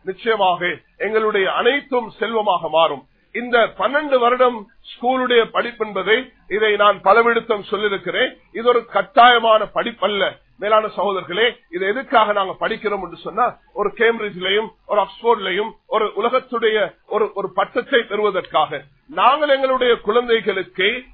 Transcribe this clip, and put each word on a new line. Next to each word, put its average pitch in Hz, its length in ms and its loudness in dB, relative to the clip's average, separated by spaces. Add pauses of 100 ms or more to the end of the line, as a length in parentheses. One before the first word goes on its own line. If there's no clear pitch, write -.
நிச்சயமாக 190 560 0 (380)
எங்களுடைய 208 460 0 (140)
அனைத்தும் 247 480 0 (120)
செல்வமாக 202 500 -2
மாறும். 156 340 0 (320)
இந்த 233 220 -2 (220)
பன்னெண்டு 269 440 0
வருடம் 247 340 2 (320)
ஸ்கூலுடைய 247 520 0 (120)
படிப்பு 220 320 -4
என்பதை, 202 320 0 (380)
இதை 214 160 0 (100)
நான் 208 240 4
பலவிடத்தும் 226 640 2
சொல்லியிருக்கிறேன், 202 600 -4 (260)
இது 233 120 -4
ஒரு 240 120 2 (140)
கட்டாயமான 226 680 6 (140)
படிப்பல்ல. 196 480 -2 (380)
மேலான 214 340 2
சகோதரர்களே, 190 520 -2 (280)
இது 180 160 -6
எதுக்காக 220 420 0
நாங்க 190 260 -2
படிக்கிறோம் 202 460 -4
என்று 165 180 -14
சொன்னா, 185 220 -2 (340)
ஒரு 208 100 -2 (100)
கேம்பிரிட்ஜ்லயும் 208 720 -2 (220)
ஒரு 208 140 0
ஆக்ஸ்போர்ட்லயும் 208 640 -2 (240)
ஒரு 214 100 2 (140)
உலகத்துடைய 233 580 0 (380)
ஒரு, 220 100 0 (140)
ஒரு 190 80 -4 (120)
பட்டத்தை 233 420 0 (100)
பெறுவதற்காக. 175 680 -2 (400)
நாங்கள் 285 340 4
எங்களுடைய 262 380 2 (140)
குழந்தைகளுக்கு 208 840 0 (240)